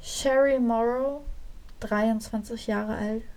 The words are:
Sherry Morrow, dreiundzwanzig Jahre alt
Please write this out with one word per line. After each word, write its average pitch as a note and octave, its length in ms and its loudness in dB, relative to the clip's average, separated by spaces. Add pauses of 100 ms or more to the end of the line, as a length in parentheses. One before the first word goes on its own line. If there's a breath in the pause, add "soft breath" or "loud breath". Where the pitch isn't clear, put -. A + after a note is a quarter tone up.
Sherry C4+ 580 4
Morrow, B3 600 2 (580)
dreiundzwanzig A3 880 -2
Jahre G#3+ 300 -2
alt G#3+ 260 -4 (140)